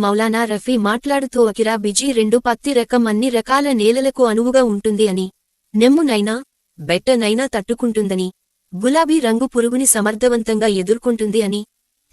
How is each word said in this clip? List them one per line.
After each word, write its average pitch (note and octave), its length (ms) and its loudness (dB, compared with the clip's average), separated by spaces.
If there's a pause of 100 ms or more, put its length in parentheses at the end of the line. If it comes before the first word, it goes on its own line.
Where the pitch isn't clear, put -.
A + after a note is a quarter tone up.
మౌలానా A3 400 0
రఫీ G#3+ 320 -2
మాట్లాడుతూ B3 680 0
అకిరా A3 300 -2
బిజీ G#3+ 360 -2
రెండు A3 260 2
పత్తి B3 340 -2
రకం A#3+ 340 0
అన్ని A3 220 0
రకాల C4 440 0
నేలలకు B3+ 540 2
అనువుగా A#3+ 360 2
ఉంటుంది G#3+ 460 0
అని, F#3 180 -2 (480)
నెమ్మునైనా, A#3 640 2 (420)
బెట్టనైనా G#3+ 680 0
తట్టుకుంటుందని, G#3+ 840 -4 (440)
గులాబీ D4 460 0
రంగు A#3+ 380 0
పురుగుని A#3+ 400 0
సమర్థవంతంగా A3 760 0 (100)
ఎదుర్కొంటుంది G#3+ 640 -2
అని, G#3 200 -4 (500)